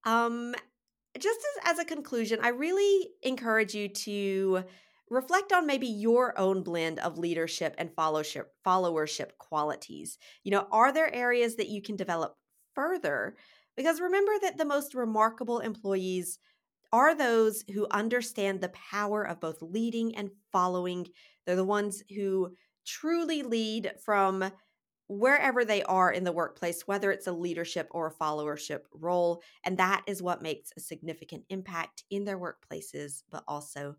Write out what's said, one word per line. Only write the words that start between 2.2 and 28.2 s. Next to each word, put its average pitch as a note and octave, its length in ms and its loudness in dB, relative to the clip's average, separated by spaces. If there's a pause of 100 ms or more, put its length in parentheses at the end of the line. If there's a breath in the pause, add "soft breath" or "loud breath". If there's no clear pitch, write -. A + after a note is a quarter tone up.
I A#3+ 60 4
really F4+ 600 4 (140)
encourage A3+ 520 2
you G#3 140 -4
to G3 760 0 (460 loud breath)
reflect F4 420 2
on F4 140 4
maybe C4+ 200 0
your A3+ 520 2
own F#3+ 240 2
blend E3 380 -2
of E3 180 -4
leadership E3 580 -2
and E3+ 140 -6
followership, D#3 540 -2 (220)
followership E3+ 720 0
qualities. - 800 -4 (260 loud breath)
You G3 100 -2
know, G3 200 2
are A#3 180 8
there D#4 240 2
areas B3 420 2
that A3 120 -2
you G#3 140 -8
can G#3 140 -8
develop E3+ 400 -2 (380)
further? C4 640 -2 (400 soft breath)
Because D#4 240 2
remember G4 400 2
that F#4+ 160 -2
the D#4 80 0
most C#4+ 300 -2
remarkable A3+ 640 0
employees F#3+ 800 -4 (560)
are D4 200 8
those A3+ 480 2 (120)
who G#3 160 0
understand G#3 720 0
the F#3 80 -4
power G#3 520 -4
of F3 160 -6
both D#3+ 220 -8
leading A3+ 560 -2
and G3+ 140 -6 (200)
following. F3+ 580 0 (360 soft breath)
They're F3+ 120 0
the F#3 80 2
ones G#3 380 0 (120)
who F#3+ 400 0 (320 loud breath)
truly D#4+ 560 -2
lead A3 500 -2 (100)
from F#3+ 480 2 (580 soft breath)
wherever B3 540 4
they G#3+ 200 2
are F#3 280 4
in F3+ 140 0
the F3+ 80 0
workplace, E3+ 540 -4
whether G3 240 0
it's F#3+ 160 -2
a F#3 60 -4
leadership E3+ 580 -4
or E3 160 -4
a D#3+ 80 -6
followership D3+ 680 -4 (140)